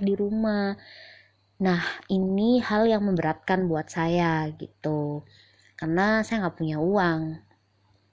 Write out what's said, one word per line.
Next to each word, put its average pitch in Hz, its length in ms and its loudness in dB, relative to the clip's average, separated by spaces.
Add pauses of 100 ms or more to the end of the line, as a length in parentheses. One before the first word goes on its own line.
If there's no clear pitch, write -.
di 196 160 2
rumah. 208 560 0 (880)
Nah, 175 240 2 (240)
ini 196 560 2
hal 214 240 2
yang 208 160 2
memberatkan 180 640 0
buat 156 240 -2
saya 165 640 2
gitu. 147 640 -6 (560)
Karena 202 480 0
saya 208 240 -2
nggak - 80 -8
punya 156 240 -2
uang. 165 640 0 (680)